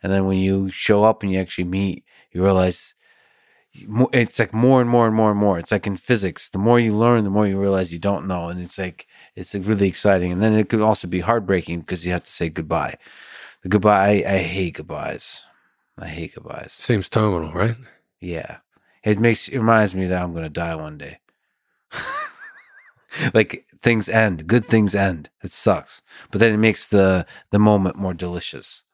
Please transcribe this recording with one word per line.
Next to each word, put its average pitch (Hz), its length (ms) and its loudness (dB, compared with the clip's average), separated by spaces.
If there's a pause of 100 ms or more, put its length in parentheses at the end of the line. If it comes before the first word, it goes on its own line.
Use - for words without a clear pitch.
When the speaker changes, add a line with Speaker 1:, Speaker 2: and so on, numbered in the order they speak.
Speaker 1:
And 95 80 0
then 95 140 2
when 95 120 0
you 95 320 0
show 104 320 2
up 110 220 4
and 98 80 -2
you 95 80 0
actually 90 240 -6
meet, 95 400 -4 (260)
you 90 140 -2
realize 92 500 2 (920)
mo-, 113 240 2
it's 120 280 0
like 110 160 0
more 127 260 6
and 120 80 2
more 120 180 4
and 110 80 2
more 110 160 4
and 104 80 0
more. 101 200 2
It's 85 120 -8
like 101 160 0
in 98 120 -4
physics, 98 500 -2
the - 100 -8
more 113 220 4
you 110 160 0
learn, 117 280 4
the 98 60 -2
more 104 160 2
you 98 140 -2
realize 95 320 0
you 85 60 -10
don't 95 280 -4
know. 87 220 -4
And 90 100 -8
it's 87 200 -12
like, 92 280 -10 (280)
it's 95 200 -14
really 101 320 0
exciting. 92 460 0
And 92 100 -2
then 110 120 4
it 107 160 2
could 113 100 2
also 107 260 2
be 90 140 -4
heartbreaking 92 600 -2
because 85 260 -8
you 90 60 -2
have 87 100 -4
to - 100 -16
say 85 160 -4
goodbye. 78 480 -6 (680)
The 95 60 -10
goodbye, 101 580 4
I, 98 80 0
I 95 40 2
hate 87 380 -4
goodbyes. - 680 -10 (560)
I 87 100 -14
hate 80 260 -12
goodbyes. - 380 -16
Speaker 2:
Seems - 360 -2
terminal, 90 440 -2
right? 107 240 -2 (420)
Speaker 1:
Yeah. 87 400 -10 (440)
It 107 160 0
makes, 113 300 0
it 135 100 -6
reminds 110 360 2
me 92 120 -2
that 90 160 -2
I'm 87 100 -8
gonna 80 160 -8
die 82 260 -6
one 78 220 -12
day. 73 220 -16 (720)
<laughs> - 60 -10 (1300)
Like, - 340 0 (140)
things 113 300 0
end, 98 360 0
good 110 200 2
things 104 280 2
end. 87 360 -2 (120)
It 95 80 -12
sucks. - 520 -2 (280)
But 101 100 -2
then 113 120 6
it 107 60 0
makes 107 300 2
the, 95 380 4 (240)
the - 80 2
moment 104 380 4
more 95 160 -6
delicious 87 680 -10 (120)